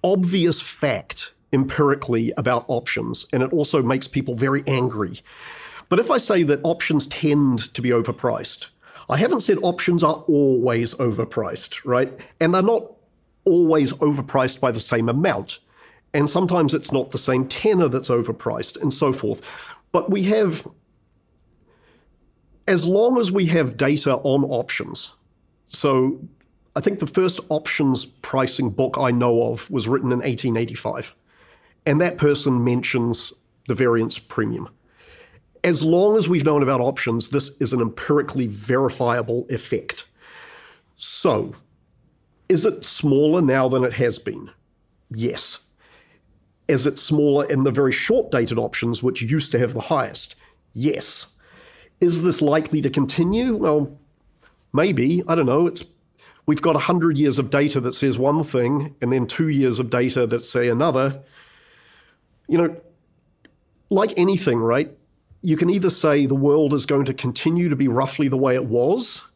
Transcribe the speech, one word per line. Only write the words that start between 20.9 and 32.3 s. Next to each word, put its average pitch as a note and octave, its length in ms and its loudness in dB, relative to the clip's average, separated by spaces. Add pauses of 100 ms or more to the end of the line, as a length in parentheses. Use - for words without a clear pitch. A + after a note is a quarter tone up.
as E3+ 200 2
long A#3 320 4
as G3 140 0
we F#3+ 140 2
have D3+ 300 2
data C#3 400 2
on C#3 280 2
options. - 680 -6 (560)
So C3 520 0 (560)
I - 40 -2
think G3+ 180 0
the - 80 -4
first F#3 420 0
options D3 580 -2
pricing C3 640 -4
book B2+ 280 -2
I C3 120 0
know A#2+ 420 2
of - 180 -10
was A2+ 180 -4
written B2+ 240 0
in B2 100 0
eighteen A#2+ 340 -2
eighty-five. A#2 580 -6 (720)
And D3+ 140 2
that F3 180 0
person C#3+ 440 2